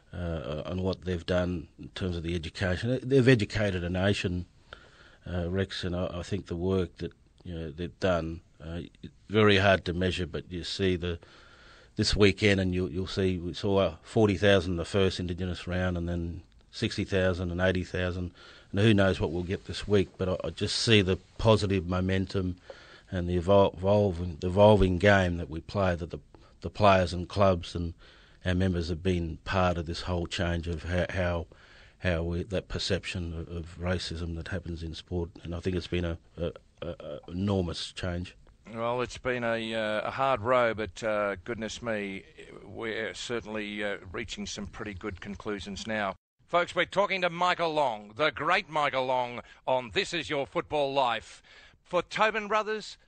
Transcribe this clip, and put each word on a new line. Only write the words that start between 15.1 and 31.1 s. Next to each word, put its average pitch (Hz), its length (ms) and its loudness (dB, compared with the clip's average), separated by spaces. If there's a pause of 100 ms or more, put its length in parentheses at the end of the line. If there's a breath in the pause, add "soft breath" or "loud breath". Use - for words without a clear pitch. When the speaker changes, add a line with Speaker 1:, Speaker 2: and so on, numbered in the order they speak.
Speaker 1:
Indigenous 90 480 -4
round, 90 300 -2
and 85 100 -4
then 85 360 -4 (280)
sixty - 320 -2
thousand 92 480 0
and 87 80 -4
eighty 92 240 2
thousand, 90 480 -4 (400 loud breath)
and 95 80 0
who 110 140 8
knows 98 260 4
what 90 120 -2
we'll 87 120 -2
get 90 220 -6
this - 220 -10
week. 98 300 4
But 92 120 0
I, 92 80 0 (100)
I - 40 -6
just - 260 -4
see 110 240 6
the 92 160 2 (200)
positive 98 500 4
momentum 92 680 0 (540 loud breath)
and 90 160 -2
the 90 120 0
evol-, 98 360 6
evolving, 90 640 2
the 90 80 -2
evolving 95 500 8
game 92 400 6
that 82 120 -6
we 80 120 -8
play, 92 340 0
that 82 160 -8
the, 73 80 -10 (420 soft breath)
the 87 80 -6
players 92 440 6
and 87 140 -4
clubs 95 480 2
and 85 180 -4 (520 soft breath)
our 90 80 0
members 90 360 0
have 85 120 -4
been 85 420 -2
part 90 340 2
of 82 100 -4
this 82 140 -6
whole 87 260 -2
change 85 400 -2
of 82 160 -6
how, 87 260 0
how, 87 380 -2 (520 soft breath)